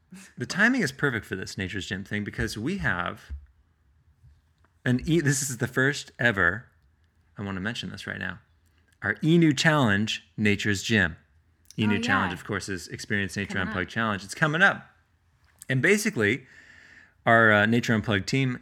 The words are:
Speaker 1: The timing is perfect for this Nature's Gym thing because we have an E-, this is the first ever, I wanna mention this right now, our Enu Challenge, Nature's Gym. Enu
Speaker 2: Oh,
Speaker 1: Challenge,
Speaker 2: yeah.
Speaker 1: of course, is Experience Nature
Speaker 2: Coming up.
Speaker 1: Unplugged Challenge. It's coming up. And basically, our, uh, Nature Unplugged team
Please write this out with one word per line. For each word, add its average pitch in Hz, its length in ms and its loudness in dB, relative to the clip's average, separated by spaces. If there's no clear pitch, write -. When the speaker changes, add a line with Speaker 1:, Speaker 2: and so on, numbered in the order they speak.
Speaker 1:
The 117 100 -8
timing 233 360 2
is 135 100 -2
perfect 120 340 -2
for - 80 -8
this 92 240 -8
Nature's 95 300 -6
Gym 95 160 -6
thing 104 180 -6
because 107 340 -6
we 147 220 -6
have 90 540 -4
an 127 220 2
E-, 165 140 2
this 143 220 0
is 135 160 -6
the 120 80 -2
first 135 520 -2
ever, 101 480 2
I 107 60 -10
wanna 98 180 -6
mention 101 300 -8
this 101 160 -14
right 101 120 -8
now, 92 200 -10
our 104 200 0
Enu 160 300 6
Challenge, 117 720 2
Nature's 104 460 0
Gym. 92 340 2
Enu 104 200 2
Speaker 2:
Oh, - 20 -6
Speaker 1:
Challenge, 95 320 2
Speaker 2:
yeah. 90 60 -8
Speaker 1:
of - 60 -18
course, 101 240 -6
is 92 200 -8
Experience 101 480 -6
Nature 98 180 -4
Speaker 2:
Coming 98 80 -2
up. 90 60 -4
Speaker 1:
Unplugged 90 220 -4
Challenge. 107 340 -4
It's 101 100 -12
coming 160 280 -2
up. 196 240 2
And 131 140 0
basically, 151 640 2
our, 113 260 6
uh, 104 140 6
Nature 117 280 2
Unplugged 104 320 0
team 135 360 -2